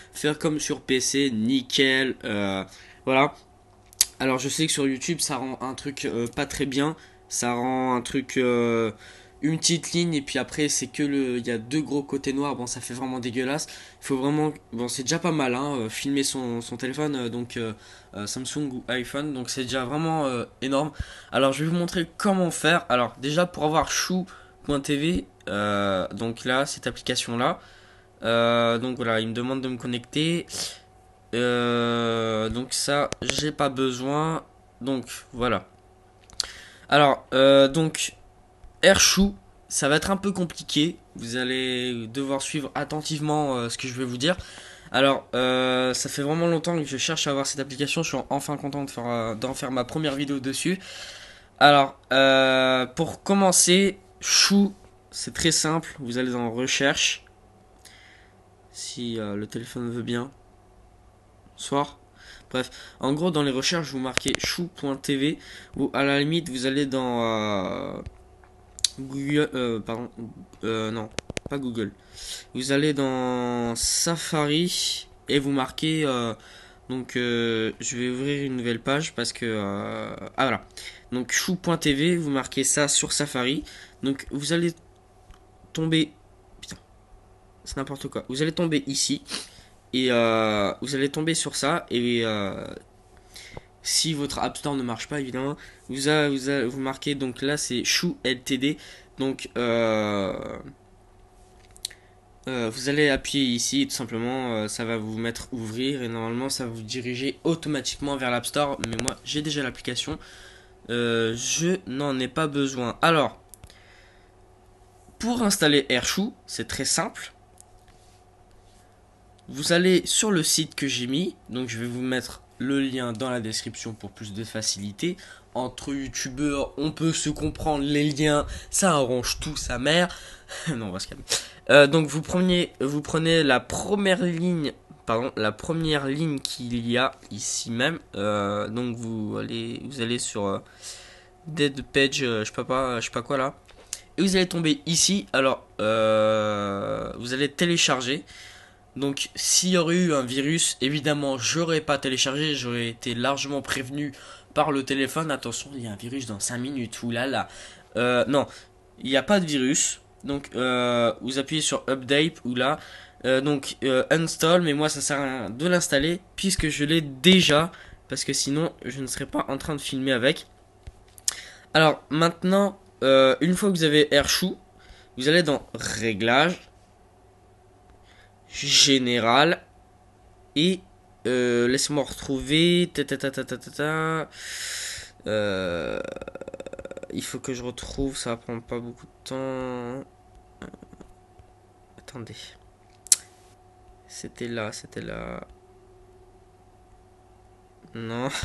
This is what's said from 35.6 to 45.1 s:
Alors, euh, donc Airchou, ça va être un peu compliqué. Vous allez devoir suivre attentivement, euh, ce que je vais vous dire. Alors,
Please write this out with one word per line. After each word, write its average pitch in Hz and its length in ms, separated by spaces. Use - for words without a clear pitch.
Alors, 139 440
euh, 135 360
donc 160 440
Airchou, 190 520
ça - 180
va 147 80
être 160 140
un 196 80
peu 196 140
compliqué. 175 680
Vous 117 220
allez 127 720
devoir 135 340
suivre 147 320
attentivement, 151 840
euh, 117 140
ce - 80
que 131 100
je 123 60
vais 131 100
vous 123 140
dire. 160 180
Alors, 131 440